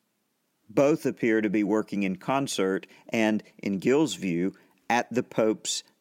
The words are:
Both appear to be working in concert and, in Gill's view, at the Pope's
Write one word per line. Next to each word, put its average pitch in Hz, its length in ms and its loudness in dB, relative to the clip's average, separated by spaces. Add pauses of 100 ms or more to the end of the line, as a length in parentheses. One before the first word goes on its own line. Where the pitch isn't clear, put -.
(680)
Both 143 380 2
appear 110 340 2
to 107 120 0
be 107 120 0
working 104 380 -2
in 95 140 -2
concert 98 720 -2 (220)
and, 107 340 0 (160)
in 98 180 -2
Gill's 135 380 2
view, 90 400 -2 (340)
at 120 240 0
the 120 80 0
Pope's - 640 -2 (180)